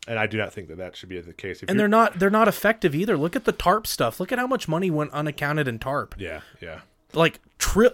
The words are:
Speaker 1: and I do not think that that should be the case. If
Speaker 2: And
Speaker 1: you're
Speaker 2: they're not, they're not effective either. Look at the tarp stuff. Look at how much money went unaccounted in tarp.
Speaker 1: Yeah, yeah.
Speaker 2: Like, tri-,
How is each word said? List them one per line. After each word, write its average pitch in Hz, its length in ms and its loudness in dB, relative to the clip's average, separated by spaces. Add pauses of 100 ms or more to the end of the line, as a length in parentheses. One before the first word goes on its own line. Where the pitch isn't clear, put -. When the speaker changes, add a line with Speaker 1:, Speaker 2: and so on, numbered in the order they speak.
Speaker 1:
and 117 120 -4
I 107 80 0
do 107 120 -4
not 98 140 -4
think 92 160 -14
that 82 100 -14
that 90 180 -12
should - 120 -18
be 90 120 -8
the 85 120 -18
case. 95 300 -10
If - 60 -8
Speaker 2:
And 190 80 0
Speaker 1:
you're 214 60 4
Speaker 2:
they're 208 60 2
not, 220 300 4
they're 196 120 4
not 220 180 4
effective 196 460 0
either. 190 220 2
Look 160 200 0
at 247 80 -2
the 208 80 2
tarp - 340 2
stuff. - 340 -2
Look 180 120 -4
at 240 60 -2
how 254 80 -2
much 254 220 -2
money 175 220 0
went 151 220 0
unaccounted 147 560 -2
in 113 100 -6
tarp. 131 400 -6
Speaker 1:
Yeah, 82 220 -10 (200)
yeah. 82 200 -12 (340)
Speaker 2:
Like, 160 260 2 (180)
tri-, 226 360 4